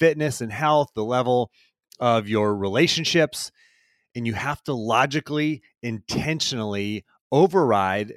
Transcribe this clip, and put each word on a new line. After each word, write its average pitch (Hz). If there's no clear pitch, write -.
fitness 151
and 117
health, 147
the 107
level 123
of 113
your 107
relationships. 143
And 120
you 117
have 131
to 151
logically, 143
intentionally 110
override 113